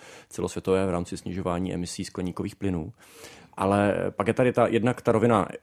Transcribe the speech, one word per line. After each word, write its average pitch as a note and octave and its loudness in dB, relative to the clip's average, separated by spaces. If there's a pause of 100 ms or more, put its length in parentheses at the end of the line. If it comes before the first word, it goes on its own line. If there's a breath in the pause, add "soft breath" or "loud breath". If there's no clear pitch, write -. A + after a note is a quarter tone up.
(300 loud breath)
celosvětové F#2+ 0
v - 0
rámci F2 -4
snižování F#2 -4
emisí F2 -6
skleníkových F2+ -6
plynů. F2+ -4 (640 loud breath)
Ale G2 4 (140)
pak - -4
je A2+ 4
tady B2+ 2
ta, A#2 4
jednak A#2 0
ta B2 2
rovina A2 4 (160)